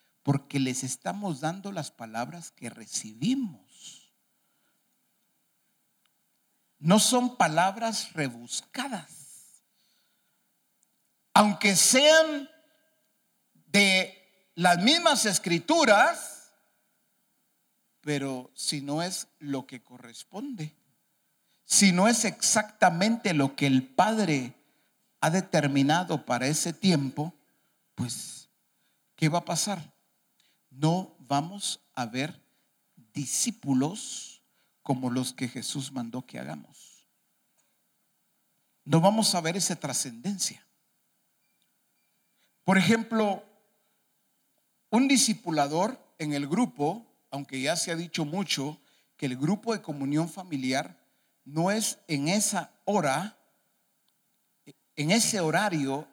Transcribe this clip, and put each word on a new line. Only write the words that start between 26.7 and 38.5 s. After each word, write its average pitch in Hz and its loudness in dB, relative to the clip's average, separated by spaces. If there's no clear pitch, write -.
tiempo, 156 0
pues, - -8
¿qué 160 0
va 165 0
a 170 -2
pasar? 175 -6
No 156 -2
vamos 151 -4
a 123 -6
ver 127 -6
discípulos - -4
como 127 -4
los 127 -4
que 127 -8
Jesús 135 -8
mandó 123 -10
que - -16
hagamos. - -16